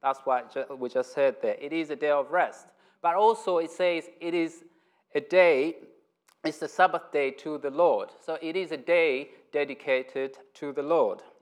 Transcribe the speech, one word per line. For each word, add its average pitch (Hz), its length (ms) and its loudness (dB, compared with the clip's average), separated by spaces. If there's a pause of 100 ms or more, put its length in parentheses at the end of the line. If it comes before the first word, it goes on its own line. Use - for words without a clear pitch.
That's 135 220 -4
what 127 280 -2
ju-, 135 220 -8
we 127 140 -6
just 123 240 -4
said 135 300 0
there. 110 180 -2
It 143 120 -10
is 160 180 -4
a 147 60 -6
day 151 140 -2
of 139 200 0
rest. 151 380 -2 (340)
But 170 140 0
also 214 420 2
it 165 120 -2
says 175 380 -2 (120)
it 165 120 -6
is 165 320 -4 (500)
a 147 60 0
day 165 560 4 (680)
it's 156 140 -6
the 156 100 -8
Sabbath 175 440 0
day 139 180 0
to 151 280 -10
the 143 120 -6
Lord. 135 400 2 (140)
So 160 160 -6
it 208 160 -6
is 175 160 -4
a 156 40 -6
day 143 540 2 (220)
dedicated 135 840 -4 (180)
to 143 180 -10
the 143 100 -6
Lord 139 400 0 (200)